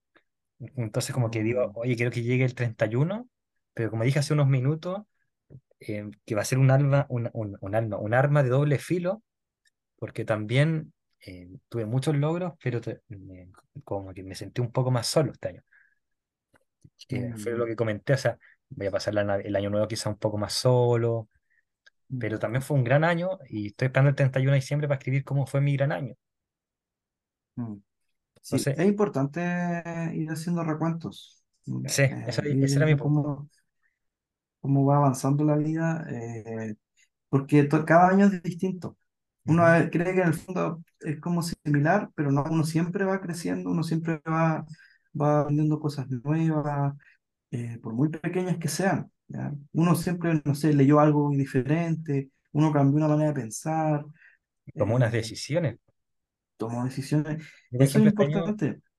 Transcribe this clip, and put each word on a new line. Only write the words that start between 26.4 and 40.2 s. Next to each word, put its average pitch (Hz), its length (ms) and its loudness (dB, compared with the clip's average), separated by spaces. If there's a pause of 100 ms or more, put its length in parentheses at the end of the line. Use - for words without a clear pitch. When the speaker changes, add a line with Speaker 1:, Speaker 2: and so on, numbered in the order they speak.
Speaker 2:
Mm. 117 200 -8 (680)
Sí, 139 260 -2
Speaker 1:
Entonces 139 100 -2
Speaker 2:
es 165 80 2
importante 202 540 0 (760)
ir 160 160 -4
haciendo 165 340 -4
recuentos, 160 800 -4 (220)
mm, 131 200 -6
Speaker 1:
Sí, - 240 0
Speaker 2:
eh, 123 160 -8
Speaker 1:
eso, 123 200 -4
Speaker 2:
ir 143 140 0
Speaker 1:
ese 139 180 2
era 156 80 4
mi 156 80 6
Speaker 2:
viendo - 20 6
Speaker 1:
punto. 147 260 2
Speaker 2:
cómo, 143 260 -6 (1120)
cómo 135 260 2
va 143 100 6
avanzando 143 480 2
la 151 120 2
vida, 160 540 -2
eh, 113 640 -8 (540)
porque 139 360 2
to-, 151 220 0
cada 175 240 6
año 196 160 6
es 185 160 0
distinto. 180 540 -6 (500)
Uno 165 160 4
Speaker 1:
Ujú. 170 40 8
Speaker 2:
a 165 140 8
ve-, 165 100 0
cree 175 240 0
que 185 80 4